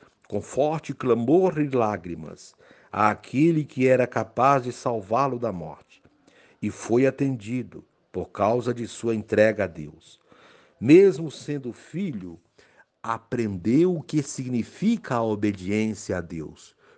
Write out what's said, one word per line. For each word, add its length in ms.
com 140
forte 520
clamor 640
e 100
lágrimas 880
àquele 720
que 240
era 200
capaz 560
de 80
salvá-lo 680
da 120
morte, 500
e 80
foi 360
atendido 800
por 180
causa 440
de 140
sua 280
entrega 480
a 40
Deus. 520
Mesmo 500
sendo 420
filho, 680
aprendeu 920
o 80
que 180
significa 920
a 80
obediência 920
a 40
Deus, 540